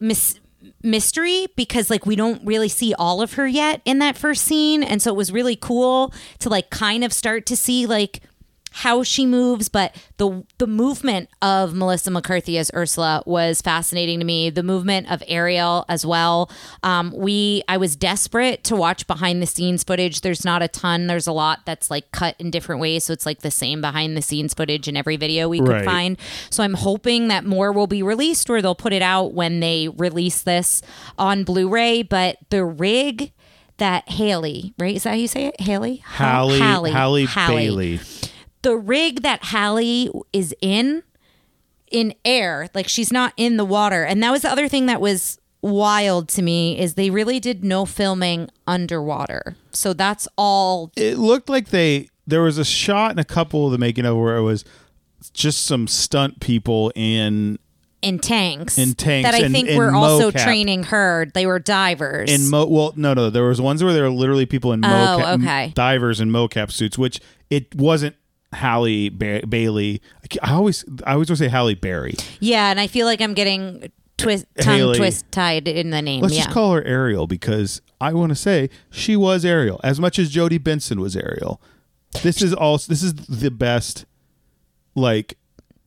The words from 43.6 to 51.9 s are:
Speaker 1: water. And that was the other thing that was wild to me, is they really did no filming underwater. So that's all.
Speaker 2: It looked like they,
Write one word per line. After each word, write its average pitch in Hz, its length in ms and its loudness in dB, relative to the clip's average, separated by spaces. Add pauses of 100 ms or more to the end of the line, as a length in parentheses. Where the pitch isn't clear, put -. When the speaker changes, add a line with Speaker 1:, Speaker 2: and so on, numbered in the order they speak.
Speaker 1:
water. 196 400 2
And 196 180 2
that 233 80 2
was 269 120 0
the - 100 0
other 285 160 0
thing 269 180 0
that 240 140 0
was 196 400 -2 (220)
wild 202 640 2
to - 140 -2
me, 170 360 0
is 170 160 -2
they 196 160 0
really 214 300 0
did 202 240 -4
no 190 200 0
filming 180 640 -2 (200)
underwater. 160 880 -4 (160)
So - 200 -2
that's 190 360 -2 (100)
all. 185 580 0
Speaker 2:
It 220 220 0
looked 240 300 2
like 262 220 -2
they, 156 380 2 (160)